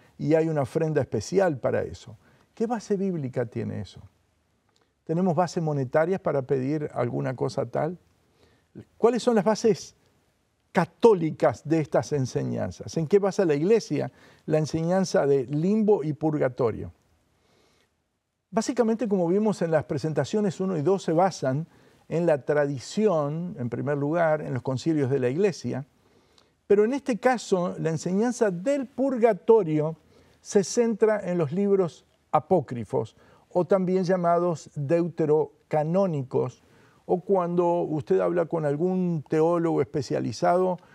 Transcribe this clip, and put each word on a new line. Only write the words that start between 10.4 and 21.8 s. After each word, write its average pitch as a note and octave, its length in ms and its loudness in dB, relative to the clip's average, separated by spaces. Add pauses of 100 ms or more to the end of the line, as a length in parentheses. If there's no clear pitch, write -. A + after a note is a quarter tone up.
católicas E3 960 2
de D#3+ 120 2
estas D3+ 320 -2
enseñanzas? B2 840 -4
¿En E3 100 -2
qué G3+ 120 6
basa F#3+ 260 0
la D#3 100 2
iglesia D3 560 0 (360)
la D3+ 120 2
enseñanza E3+ 680 0
de C#3 200 2
limbo F#3+ 580 2
y D3+ 100 -2
purgatorio? C3 760 -2 (1600)
Básicamente, A3+ 580 -2
como F#3 200 0
vimos G3+ 320 0
en E3 100 -2
las D#3 140 2
presentaciones D#3+ 760 -2
uno F#3+ 180 -4
y C#3+ 40 -2
dos, F3+ 200 0
se F3 100 -2
basan D#3+ 560 0 (400)